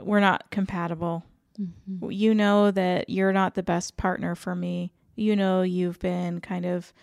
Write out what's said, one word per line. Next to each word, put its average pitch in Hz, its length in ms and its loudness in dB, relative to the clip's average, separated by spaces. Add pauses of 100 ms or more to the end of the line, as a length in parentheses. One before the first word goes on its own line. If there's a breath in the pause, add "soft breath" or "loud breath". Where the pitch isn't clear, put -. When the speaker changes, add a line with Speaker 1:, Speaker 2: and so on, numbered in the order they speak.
Speaker 1:
we're 208 200 2
not - 300 2
compatible. 170 760 -4 (360)
Speaker 2:
Mm-hmm. 185 500 -10
Speaker 1:
You 214 240 2
know 208 380 6
that 180 360 0
you're 190 240 2
not 190 220 2
the 190 80 -2
best 175 340 -2
partner 175 380 -2
for 180 200 -6
me. 175 380 -4 (220)
You 214 220 0
know 190 260 2
you've 180 380 -2
been 180 400 -4
kind 180 260 -6
of 175 260 -4 (100)